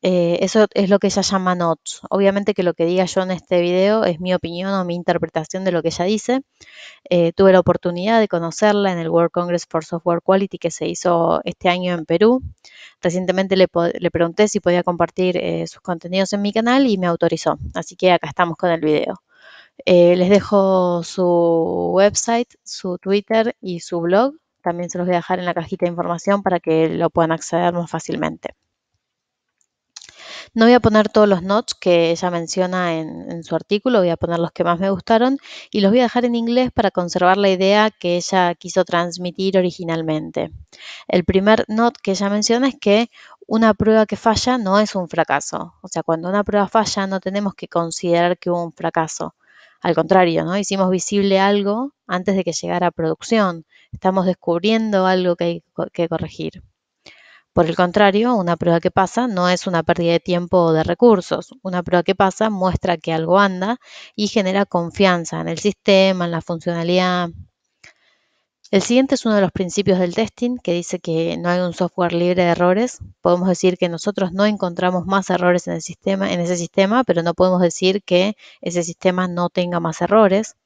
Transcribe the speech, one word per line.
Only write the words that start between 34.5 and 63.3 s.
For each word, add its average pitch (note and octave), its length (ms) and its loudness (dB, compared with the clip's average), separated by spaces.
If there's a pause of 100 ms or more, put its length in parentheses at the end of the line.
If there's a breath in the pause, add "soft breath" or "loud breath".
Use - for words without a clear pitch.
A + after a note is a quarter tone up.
que - 120 -4
más E3+ 160 2
me G3 100 0
gustaron A3+ 480 2 (340 loud breath)
y G#3+ 100 0
los G3 100 4
voy A#3+ 80 6
a B3+ 40 4
dejar A#3+ 220 0
en A#3+ 100 0
inglés A#3+ 360 0
para G#3 200 0
conservar F3+ 460 2
la G3+ 120 4
idea G3+ 420 2
que F3 260 -2
ella F3 380 0
quiso F3+ 280 -2
transmitir F3+ 760 -2
originalmente. E3 920 -4 (560 loud breath)
El F#3 160 0
primer G3 440 2
note A3+ 340 0
que G3 100 -4
ella G3 180 -2
menciona A3+ 380 0
es B3 120 -4
que G#3+ 300 2 (380 loud breath)
una A3 260 4
prueba A3 320 2
que G#3 100 -6
falla A#3+ 420 0
no G3+ 220 2
es G#3+ 160 -2
un F3+ 140 -4
fracaso. E3 720 -4
O F#3 60 -20
sea, E3 160 -6
cuando E3 260 -2
una G3+ 140 0
prueba G3+ 240 0
falla G3 400 0
no F#3+ 120 -4
tenemos G3 360 -4
que - 120 -14
considerar E3+ 680 0
que - 120 -6
hubo F3 140 -2
un E3 100 -10
fracaso. E3 640 -6 (460 soft breath)
Al F3 140 0
contrario, E3 500 2
¿no? F3+ 120 -4
Hicimos G3 340 -2
visible G3 480 0
algo G3+ 540 0 (120)
antes F#3 300 -2
de F#3+ 80 0
que E3 100 -4
llegara F3 340 -2
a E3+ 40 0
producción. E3+ 760 -2 (260 soft breath)
Estamos F#3 340 0
descubriendo F#3+ 840 0
algo F3+ 280 2
que F3 100 -4
hay E3+ 180 -4 (100)
co-, D#3+ 180 -6
que E3+ 180 -4
corregir. D#3+ 540 -8 (880 soft breath)
Por F3 120 2
el E3 100 -2
contrario, G3+ 600 2
una F3 200 0
prueba E3+ 240 0
que F3+ 120 -2
pasa G3 360 -2
no F3+ 220 -2
es F3+ 160 -2
una E3+ 180 -2
pérdida E3+ 300 0
de E3+ 60 2
tiempo F3 400 -2
o E3 120 4
de D#3+ 120 2
recursos. F3+ 720 2 (100)
Una F3+ 180 -4
prueba F3 220 0
que F#3+ 120 0
pasa G3+ 340 0
muestra F#3 480 -2
que E3 160 -8
algo E3 260 2